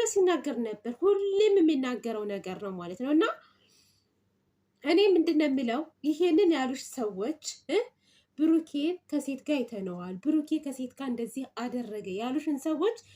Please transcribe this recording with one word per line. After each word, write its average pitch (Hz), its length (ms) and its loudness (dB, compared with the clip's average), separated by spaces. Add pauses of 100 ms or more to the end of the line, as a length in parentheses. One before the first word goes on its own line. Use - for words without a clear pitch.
ሲናገር 330 540 2
ነበር። 220 360 -6
ሁሌም 392 580 4
የሚናገረው 254 680 2
ነገር 190 360 -6
ነው 196 120 -8
ማለት 175 260 -10
ነው። 262 120 -2
እና 320 120 6 (1600)
እኔ 330 160 4 (100)
ምንድን 320 280 4
ነው 302 100 4
የምለው፣ 262 340 -2 (220)
ይሄንን 330 480 4
ያሉሽ 262 380 -2
ሰዎች፣ 214 520 -6 (260)
እ፣ 311 100 0 (600)
ብሩኬ 320 320 2 (340)
ከሴት 277 380 -6
ጋር 302 120 0
አይተነዋል፣ 190 640 -6
ብሩኬ 302 300 0 (100)
ከሴት 262 340 -8
ጋር 269 140 -8
እንደዚህ 240 360 -6 (140)
አደረገ 220 560 -6
ያሉሽን 269 460 -4
ሰዎች 320 380 -2 (180)